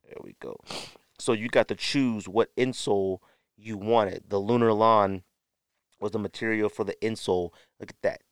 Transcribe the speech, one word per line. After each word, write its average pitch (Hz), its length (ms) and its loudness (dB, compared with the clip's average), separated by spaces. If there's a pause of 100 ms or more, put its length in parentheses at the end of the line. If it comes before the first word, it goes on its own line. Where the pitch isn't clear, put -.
There - 180 -20
we - 160 -20
go. - 180 -12 (600)
So - 140 0
you 110 160 -2
got 120 200 2
to 107 60 -4
choose 117 540 -2
what 104 260 0
insole 101 640 0 (380)
you 107 200 -10
wanted. 101 520 2
The 101 100 0
Lunar 113 340 2
Lawn 104 520 4 (760)
was 101 120 -4
the 110 80 -4
material 107 480 -2
for 104 160 -4
the 95 180 -6
insole. 95 480 0 (300)
Look 107 100 -14
at - 120 -18
that. 98 280 -2